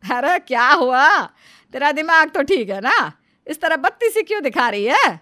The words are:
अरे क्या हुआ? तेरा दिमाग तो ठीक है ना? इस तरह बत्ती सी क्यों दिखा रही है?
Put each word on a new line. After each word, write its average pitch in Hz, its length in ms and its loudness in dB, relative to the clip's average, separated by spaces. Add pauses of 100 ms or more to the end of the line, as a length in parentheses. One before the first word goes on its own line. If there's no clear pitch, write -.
अरे 262 340 -2
क्या 247 320 0
हुआ? 262 380 4 (680)
तेरा 277 180 0
दिमाग 311 380 2
तो 311 120 -2
ठीक 277 260 0
है 196 120 -8
ना? 254 320 0 (340)
इस 311 140 -10
तरह 320 160 0
बत्ती 392 340 -2
सी 440 120 -2
क्यों 415 200 -4
दिखा 247 260 -2
रही 208 160 -4
है? 262 380 0